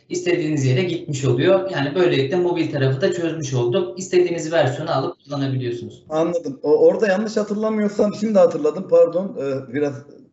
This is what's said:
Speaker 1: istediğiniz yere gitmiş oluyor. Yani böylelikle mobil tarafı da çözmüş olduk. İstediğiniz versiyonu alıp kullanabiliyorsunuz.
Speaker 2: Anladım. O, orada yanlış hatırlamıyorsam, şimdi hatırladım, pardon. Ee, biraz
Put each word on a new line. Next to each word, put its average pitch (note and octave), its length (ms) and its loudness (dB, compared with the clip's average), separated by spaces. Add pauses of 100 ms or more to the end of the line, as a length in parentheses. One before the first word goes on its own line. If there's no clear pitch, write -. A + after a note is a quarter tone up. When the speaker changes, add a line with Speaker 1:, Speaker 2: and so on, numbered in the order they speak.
Speaker 1:
istediğiniz D#3 560 -2
yere D#3 180 2
gitmiş D#3 420 -4
oluyor. F3+ 460 2
Yani C#3 240 -4
böylelikle C#3+ 400 2
mobil E3 360 0
tarafı C3+ 300 0
da F#3 120 2
çözmüş D#3 400 -4
olduk. F3 460 -2
İstediğiniz E3+ 520 0
versiyonu D#3+ 400 0
alıp C#3 320 -4
kullanabiliyorsunuz. B2+ 840 -6
Speaker 2:
Anladım. D#3+ 540 -2
O, D3 60 0
orada E3+ 380 6
yanlış G#3 300 0
hatırlamıyorsam, G#3 760 0
şimdi G#3+ 240 2
hatırladım, D#3 500 2
pardon. E3+ 520 2
Ee, C3 320 -6
biraz C#3+ 200 -2 (400)